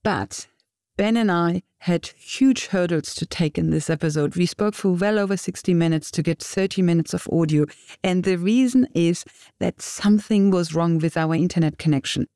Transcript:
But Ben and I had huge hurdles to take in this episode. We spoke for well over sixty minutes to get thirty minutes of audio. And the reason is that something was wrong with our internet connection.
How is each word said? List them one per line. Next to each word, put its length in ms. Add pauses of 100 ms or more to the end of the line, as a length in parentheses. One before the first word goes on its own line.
But 460 (500)
Ben 180
and 160
I 300 (180)
had 280 (100)
huge 500
hurdles 460
to 140
take 320
in 100
this 220
episode. 440
We 120
spoke 260
for 180
well 280
over 180
sixty 380
minutes 360
to 120
get 180
thirty 400
minutes 320
of 180
audio. 340 (380)
And 200
the 140
reason 580
is 280 (360)
that 240
something 680
was 240
wrong 240
with 180
our 200
internet 420
connection. 480 (100)